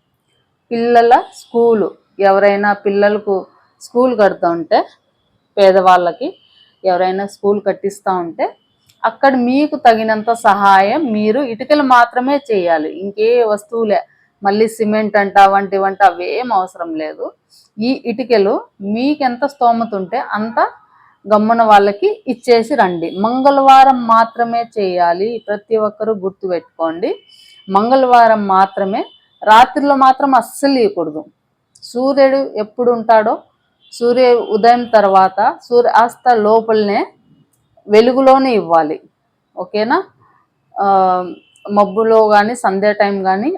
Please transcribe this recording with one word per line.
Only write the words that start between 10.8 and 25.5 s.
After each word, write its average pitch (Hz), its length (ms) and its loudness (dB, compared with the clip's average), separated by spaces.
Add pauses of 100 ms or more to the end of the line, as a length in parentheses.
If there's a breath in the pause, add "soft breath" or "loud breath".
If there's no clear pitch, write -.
మీరు 214 280 0
ఇటుకలు 269 420 -2
మాత్రమే 247 540 2
చేయాలి, 175 640 -2
ఇంకే 214 460 0
వస్తువులే, 208 560 -2 (420)
మళ్ళీ 208 260 0
సిమెంట్ 214 480 -4
అంట, 196 220 0
వంటి 196 380 2
వంట 196 260 -4
అవేం 185 500 -2
అవసరం 185 420 -6
లేదు. 156 380 -10 (460 soft breath)
ఈ 233 120 -2 (140)
ఇటుకలు 226 500 -2 (260)
మీకెంత 247 640 -4
స్తోమత 233 480 -2
ఉంటే 190 240 -8
అంత 220 400 -8 (680 soft breath)
గమ్మున 214 360 0
వాళ్ళకి 208 640 0
ఇచ్చేసి 233 480 -2
రండి. 180 360 -2
మంగళవారం 262 960 4
మాత్రమే 233 560 0 (160)
చేయాలి, 185 720 -2
ప్రతి 208 280 -4